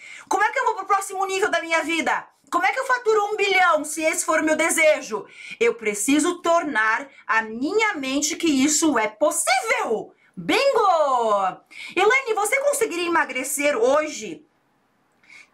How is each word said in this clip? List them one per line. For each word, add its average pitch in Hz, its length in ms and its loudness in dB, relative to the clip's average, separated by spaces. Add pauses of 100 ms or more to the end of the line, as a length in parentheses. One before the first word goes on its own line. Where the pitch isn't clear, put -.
(280)
Como 392 160 2
é 440 80 0
que 539 60 -4
eu 494 80 0
vou 440 100 0
pro 381 100 -8
próximo 392 400 -2
nível 381 240 0
da 339 100 0
minha 330 220 0
vida? 302 460 -4 (220)
Como 339 140 0
é 403 80 2
que 453 60 -8
eu 523 80 -4
faturo 453 460 2
um 427 40 -4
bilhão 370 480 2
se - 180 -8
esse 330 220 0
for 320 140 0
o 311 60 0
meu 311 100 2
desejo? 311 720 0 (320)
Eu 233 160 2
preciso 277 680 0
tornar 269 680 0 (180)
a 226 160 0
minha 311 520 -2
mente 277 420 -4
que 330 100 -2
isso 302 500 2
é 214 120 0
possível. 370 1040 -2 (220)
Bingo! 285 1200 2 (360)
Elaine, 466 380 2
você 415 260 0
conseguiria 359 460 -2
emagrecer 285 680 0
hoje 226 680 0 (1080)